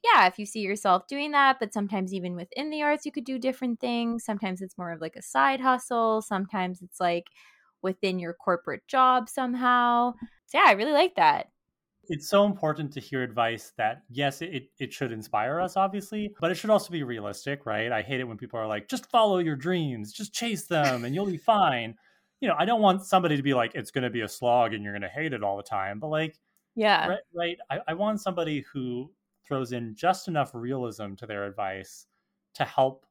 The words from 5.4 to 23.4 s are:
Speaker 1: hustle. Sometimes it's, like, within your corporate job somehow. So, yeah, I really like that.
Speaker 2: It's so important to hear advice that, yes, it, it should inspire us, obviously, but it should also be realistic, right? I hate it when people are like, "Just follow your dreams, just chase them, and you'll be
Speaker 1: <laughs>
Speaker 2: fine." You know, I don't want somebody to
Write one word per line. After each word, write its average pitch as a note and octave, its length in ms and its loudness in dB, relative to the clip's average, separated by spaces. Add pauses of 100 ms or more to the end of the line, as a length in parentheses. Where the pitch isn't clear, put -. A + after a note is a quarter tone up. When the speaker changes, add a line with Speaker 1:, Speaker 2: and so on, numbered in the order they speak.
Speaker 1:
hustle. A#3 640 2
Sometimes F#3 600 -4
it's, - 180 -18
like, F3 260 0 (560)
within F#3 380 -2
your F3 140 -6
corporate - 540 -2
job B3+ 420 4
somehow. B3 840 2 (340)
So, D4 120 0
yeah, G4 80 6
I A3 60 10
really A#3 200 2
like F4 220 4
that. D#3 360 4 (580)
Speaker 2:
It's D3+ 200 -8
so G3+ 160 6
important D#3 480 -2
to C3 80 -10
hear C3 200 -4
advice A#2 560 -2
that, A#2 320 -2
yes, C#3 320 -2
it, E3 280 -10 (100)
it C3 140 -8
should B2+ 180 -6
inspire A2+ 480 -2
us, F3+ 160 -4
obviously, G3+ 640 -2
but E3+ 120 0
it F3+ 40 0
should G#3+ 140 -6
also G#3 220 4
be D#3 120 -4
realistic, A#2+ 640 -6
right? A2 260 -2
I A2 100 0
hate B2+ 200 -4
it - 20 -4
when A#2 140 -8
people A#2+ 220 -10
are A2 80 -4
like, G#2+ 200 -4
"Just - 220 -8
follow G#3 300 4
your D#3 180 -2
dreams, C3+ 560 -4
just - 200 -14
chase A3+ 340 -6
them, C3+ 360 2
and B2+ 100 -6
you'll G3 120 -2
be F3+ 120 -4
Speaker 1:
<laughs> - 0 -
Speaker 2:
fine." C#3+ 600 2 (420)
You C4 80 -2
know, E3+ 100 2
I D#3+ 80 2
don't A3+ 160 2
want F#3+ 220 4
somebody F3 320 4
to C#3 80 -2